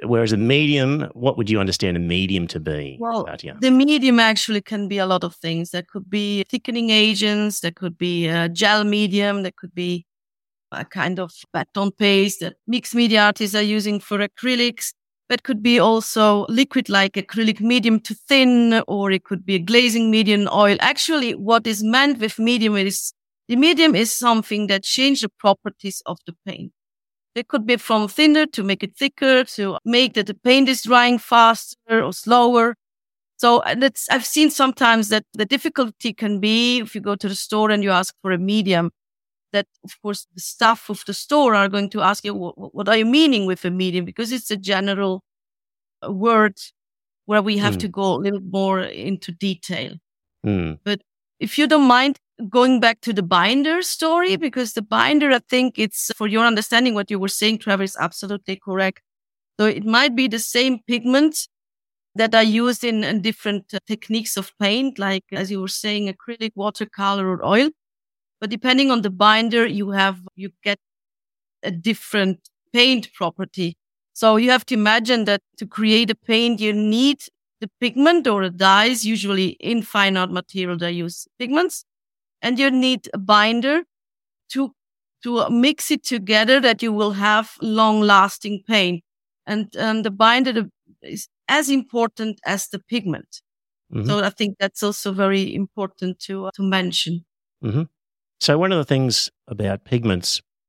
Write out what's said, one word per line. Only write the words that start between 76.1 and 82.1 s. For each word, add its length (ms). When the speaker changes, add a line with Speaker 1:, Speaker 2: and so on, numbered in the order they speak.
Speaker 2:
paint, 440
you 140
need 500
the 100
pigment 460
or 160
the 80
dyes, 560
usually 440
in 240
fine 340
art 140
material, 440
they 160
use 360
pigments, 480